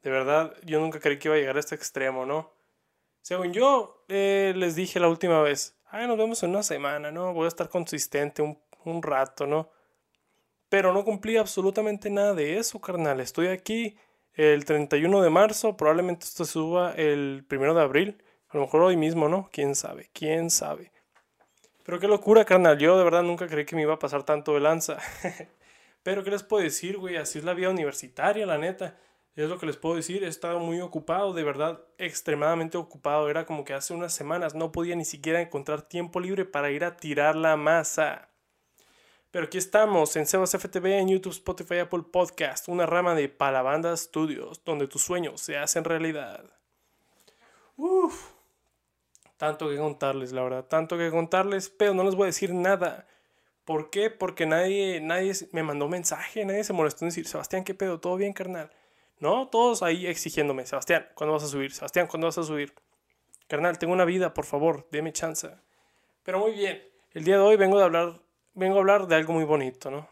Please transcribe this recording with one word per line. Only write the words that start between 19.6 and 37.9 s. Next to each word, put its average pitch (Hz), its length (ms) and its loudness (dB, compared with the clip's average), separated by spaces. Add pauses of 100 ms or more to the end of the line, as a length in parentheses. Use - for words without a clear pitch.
sabe, - 380 -8
quién 165 380 -2
sabe. 151 420 -4 (920)
Pero 175 160 -6
qué 196 100 0
locura, 208 360 6
carnal. 180 320 6
Yo 165 220 6
de 185 60 6
verdad 170 180 4
nunca 175 240 -2
creí 151 180 -4
que 156 100 -10
me 160 80 -2
iba 151 120 0
a 156 40 -8
pasar 139 240 -4
tanto 151 300 -2
de 143 80 2
lanza. 156 380 0 (240)
<laughs> - 800 -16
Pero 196 200 -2
¿qué 190 80 -4
les 202 120 -4
puedo 202 200 2
decir, 175 360 -4
güey? 180 180 -8
Así 151 220 -6
es 151 80 -8
la 180 80 -2
vida 185 160 0
universitaria, 170 760 -2
la 165 140 0
neta. 180 400 -6 (380)
Es 151 120 -2
lo 175 100 -6
que 170 80 -8
les 147 100 -4
puedo 165 200 -2
decir. 170 260 -6
He 180 60 -4
estado 170 320 -4
muy 170 200 -4
ocupado, 180 520 -2
de 170 100 -4
verdad, 151 420 -4 (140)
extremadamente 165 800 -2
ocupado. 151 500 -2
Era 160 160 -2
como 151 200 -6
que 139 100 -8
hace 139 180 -8
unas 170 220 -6
semanas 151 400 -4
no 160 160 -4
podía 175 240 -4
ni 170 100 -4
siquiera 156 360 -2
encontrar 147 420 -6
tiempo 175 380 -6
libre 185 240 -4
para 143 260 -4
ir 147 140 -2
a 175 120 -6
tirar 151 380 2
la 160 220 2
masa. 151 720 0 (1040)